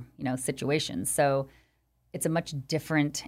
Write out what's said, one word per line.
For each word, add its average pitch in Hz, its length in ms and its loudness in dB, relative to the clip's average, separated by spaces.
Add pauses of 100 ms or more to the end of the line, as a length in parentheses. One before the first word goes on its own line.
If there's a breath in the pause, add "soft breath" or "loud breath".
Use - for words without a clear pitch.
(180)
you 147 60 -10
know, 131 120 0
situation. 135 720 -2
So 139 420 2 (640 soft breath)
it's - 140 -2
a - 20 2
much 165 240 -2 (140)
different 151 600 0